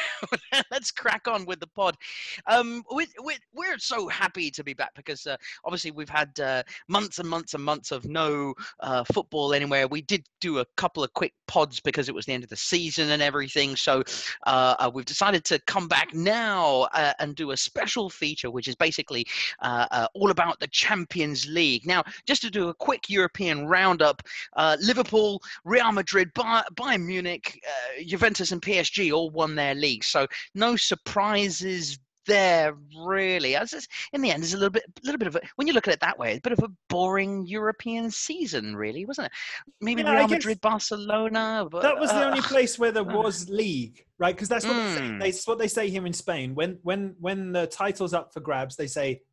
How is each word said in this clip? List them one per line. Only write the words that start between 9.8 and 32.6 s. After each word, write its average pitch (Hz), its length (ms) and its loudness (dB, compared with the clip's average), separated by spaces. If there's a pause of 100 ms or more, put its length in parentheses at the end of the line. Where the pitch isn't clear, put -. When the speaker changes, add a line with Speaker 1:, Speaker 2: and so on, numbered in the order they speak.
Speaker 1:
We 147 140 -4
did 175 220 -2 (160)
do 156 200 -2
a 123 60 -2 (100)
couple 165 260 0
of - 120 -2
quick - 180 -2 (160)
pods 147 320 2
because 139 280 -2
it 123 60 -6
was 95 120 -8
the 139 80 -4
end 123 100 -6
of 117 60 -20
the 107 60 -12
season 165 540 0
and 147 120 2
everything. 139 520 0
So, 135 300 2 (420)
uh, 131 320 6
uh, 123 160 2
we've 131 120 -8
decided 190 400 2
to 156 140 2
come 175 280 -2
back 147 260 2
now, 180 680 2 (100)
uh, 147 260 4
and 147 160 -4
do 147 180 -6
a 131 40 -4
special - 520 -2
feature, 151 440 -6
which 123 160 -6
is 127 80 -6
basically, 147 500 -2 (360)
uh, 120 280 2
uh, 117 240 2
all 196 160 4
about 170 300 2
the - 80 -6
Champions 156 800 0
League. 147 380 2
Now, 175 180 2 (200)
just 269 180 0
to 226 80 -4
do 185 180 0
a 170 60 -4
quick - 360 -2
European 175 560 2
roundup, 170 560 6 (340)
uh, 156 240 6
Liverpool, 214 600 2 (220)
Real 226 260 4
Madrid, 190 440 2
Bay-, 226 280 2 (120)
Bayern 233 320 0
Munich, 180 600 -6
uh, 131 380 -6
Juventus 190 460 2
and 180 100 -4
P 196 180 0
S 165 120 0
G 180 220 0
all 165 180 0
won 156 240 0
their 143 220 0
league. 135 280 0
So 139 220 2 (300)
no 233 200 2
surprises 190 1200 -2 (280)
there, 175 480 4 (320)